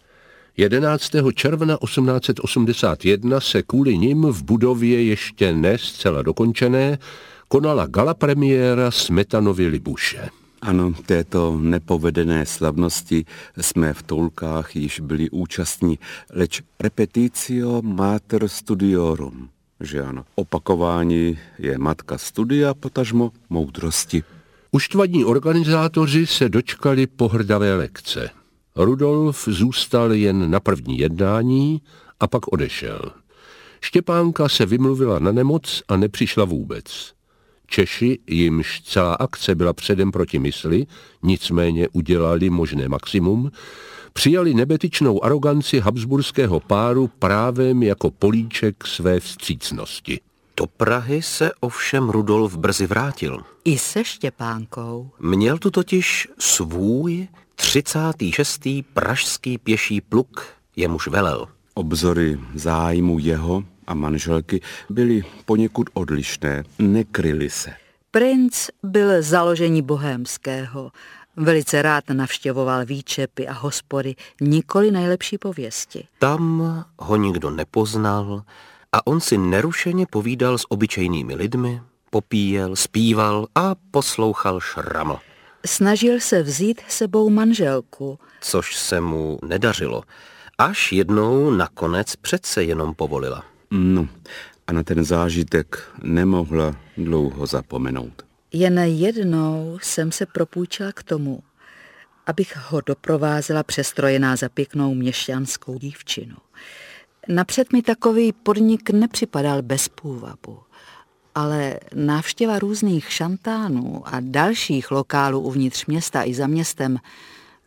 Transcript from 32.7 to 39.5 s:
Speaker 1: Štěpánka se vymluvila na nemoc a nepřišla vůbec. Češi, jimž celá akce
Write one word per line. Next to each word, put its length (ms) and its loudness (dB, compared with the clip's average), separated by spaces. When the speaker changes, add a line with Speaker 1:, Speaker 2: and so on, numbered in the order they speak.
Speaker 1:
Štěpánka 680 2
se 180 2
vymluvila 520 2
na 140 2
nemoc 560 0
a 80 4
nepřišla 480 2
vůbec. 680 -6
Češi, 540 0
jimž 580 0
celá 300 2
akce 400 -2